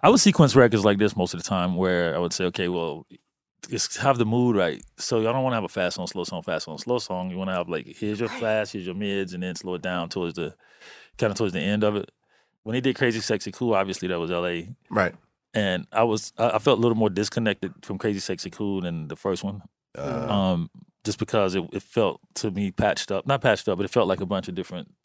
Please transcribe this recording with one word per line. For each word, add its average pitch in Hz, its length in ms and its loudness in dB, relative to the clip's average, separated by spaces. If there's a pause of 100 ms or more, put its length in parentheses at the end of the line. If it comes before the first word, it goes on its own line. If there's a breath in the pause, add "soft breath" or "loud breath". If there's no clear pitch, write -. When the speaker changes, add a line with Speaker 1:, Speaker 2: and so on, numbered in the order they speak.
Speaker 1:
I 185 80 10
would 262 100 8
sequence 151 340 8
records 117 300 8
like 104 140 6
this 104 180 2
most 90 180 0
of 87 80 -8
the - 60 -10
time 92 280 0
where 87 380 2
I 78 40 -2
would 87 160 -2
say, 92 120 -2
"Okay, 90 220 -2
well, 82 380 -4 (640)
just - 280 -6
have 127 200 4
the 117 80 4
mood 120 280 2
right." 85 280 0 (160)
So - 220 -2
y'all 110 120 0
don't 131 100 -2
wanna 127 140 0
have 107 80 -2
a 90 40 -6
fast 90 280 -2
song, 90 100 -6
slow 87 180 -6
song, 85 180 -8
fast 82 240 -4
song, 78 120 -12
slow 120 200 -2
song. 92 320 -6
You 90 80 -8
wanna 95 160 -4
have, 87 160 -4
like, 80 160 -6 (120)
here's 107 220 -4
your 117 80 -4
fast, 110 460 -2
here's 95 120 -8
your 92 80 -8
mids, 98 380 -4
and 90 100 -8
then 92 120 -6
slow 90 200 -8
it 82 80 -8
down 90 280 -4
towards 87 240 -4
the, 80 200 -6 (600 loud breath)
kinda 104 180 0
towards 95 200 -2
the 90 60 -2
end 104 240 0
of 104 120 2
it. - 140 -6 (540)
When 110 100 -6
they 131 80 0
did 127 140 2
Crazy 117 240 0
Sexy 104 300 -4
Cool, 113 240 -2
obviously 95 340 -2
that 87 120 -2
was 82 100 -4
L 87 160 -2
A. 87 220 -6 (220)
Speaker 2:
Right. 95 240 0 (440)
Speaker 1:
And 92 340 -2
I 110 120 4
was, 110 340 -2
I, 117 180 2
I - 20 2
felt 113 200 4
a 113 40 2
little 117 140 4
more 110 140 4
disconnected 101 640 -2 (100)
from 95 160 -8
Crazy 104 220 -2
Sexy 92 300 -8
Cool 101 320 -4
than 82 260 -4
the 78 80 -10
first 95 260 -4
one. 101 200 -8 (340)
Speaker 3:
Uh. 69 360 -6
Speaker 1:
Um, 92 380 2 (340)
just 107 140 -4
because 101 360 0
it, 92 180 0
it 95 100 -6
felt - 380 0 (140)
to 110 160 -4
me 98 200 -2
patched - 400 -2
up. 98 160 -4
Not 139 140 0
patched 110 280 2
up, 95 100 0
but 101 60 -2
it 95 60 -6
felt 107 180 4
like 92 120 0
a 95 60 -4
bunch 95 220 -4
of 92 60 -8
different 87 320 -8 (180)